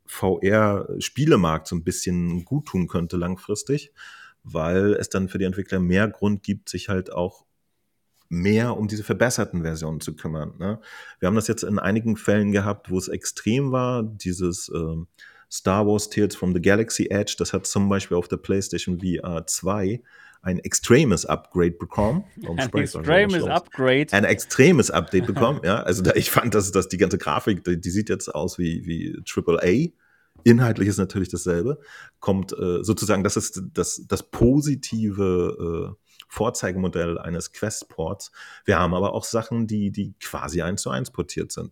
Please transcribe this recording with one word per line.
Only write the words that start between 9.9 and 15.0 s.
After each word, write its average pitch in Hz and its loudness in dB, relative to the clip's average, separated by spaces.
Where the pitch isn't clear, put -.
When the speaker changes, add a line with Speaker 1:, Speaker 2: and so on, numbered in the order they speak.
Speaker 1:
zu 76 -10
kümmern, 78 -8
ne? 104 -4
Wir 92 0
haben 98 2
das 107 0
jetzt 113 -2
in 98 0
einigen 110 0
Fällen 104 2
gehabt, 101 -2
wo 92 0
es 92 -2
extrem 123 -2
war, 127 0
dieses, 92 -4
ähm, 80 -4